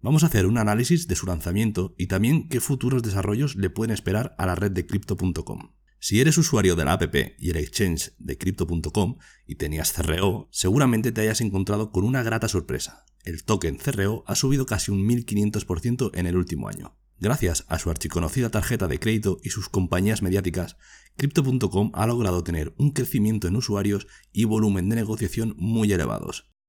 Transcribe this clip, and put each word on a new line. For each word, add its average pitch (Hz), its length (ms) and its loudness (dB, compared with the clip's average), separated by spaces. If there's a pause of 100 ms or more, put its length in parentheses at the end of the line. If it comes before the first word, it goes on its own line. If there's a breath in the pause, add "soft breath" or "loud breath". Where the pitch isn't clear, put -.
Vamos 151 220 4
a 165 40 6
hacer 110 180 4
un 110 140 4
análisis 120 500 2
de 90 80 0
su - 80 -6
lanzamiento 92 720 -2
y 90 120 -4
también 117 420 2
qué 120 100 -2
futuros 127 420 0
desarrollos 104 540 -2
le 98 140 0
pueden 110 200 -2
esperar 104 460 -2
a - 80 -2
la 90 100 2
red 95 160 0
de 90 140 -2
crypto 98 320 -4
punto 82 300 -2
com. - 260 -12 (260)
Si 104 220 2
eres 156 160 6
usuario 104 400 4
de 80 80 2
la 69 80 2
app 85 220 0 (240)
y - 100 -4
el 82 80 0
exchange 80 640 -2
de - 180 -8
crypto 92 300 -2
punto 80 240 -4
com 104 260 0 (300 loud breath)
y - 80 -10
tenías 78 400 -4
C 82 80 -4
R 80 180 0
O, 95 320 -2
seguramente 117 580 2
te 110 120 -2
hayas 110 180 0
encontrado 104 500 -2
con 92 140 0
una 127 180 0
grata 110 260 -2
sorpresa. - 580 -6 (180)
El 85 200 -10
token 82 340 0
C 139 140 -2
R 98 160 0
O 104 180 -4
ha 98 80 -4
subido 135 320 0
casi 101 240 -2
un 98 160 0
mil 120 180 2
quinientos 104 400 0
por 82 160 -4
ciento 120 320 -2
en 90 140 -2
el 87 100 2
último 80 320 -2
año. 50 300 -12 (180)
Gracias 101 520 0
a 82 100 -2
su - 100 -2
archiconocida 85 640 -2
tarjeta 107 380 0
de 120 120 -2
crédito 104 420 0
y - 60 -8
sus - 220 -8
compañías 95 500 2
mediáticas, 92 560 0 (400 loud breath)
crypto 143 260 0
punto 127 280 0
com 95 240 2
ha 104 120 0
logrado 104 380 0
tener 80 320 -4
un 143 140 2
crecimiento 113 580 0
en 104 80 2
usuarios 101 500 0 (280 loud breath)
y 113 100 2
volumen 107 460 2
de 117 60 0
negociación 110 600 -2
muy 110 340 0
elevados. 57 640 -2 (160)